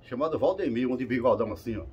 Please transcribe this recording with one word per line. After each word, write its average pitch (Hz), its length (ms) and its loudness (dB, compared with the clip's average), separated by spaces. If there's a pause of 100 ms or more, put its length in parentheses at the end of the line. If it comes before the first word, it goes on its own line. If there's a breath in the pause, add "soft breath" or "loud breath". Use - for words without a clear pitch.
chamado 151 360 -2
Valdemir, 135 520 0
um 127 60 0
de 127 100 -4
bigodão 117 460 2
assim, 107 260 -6
ó. - 140 -10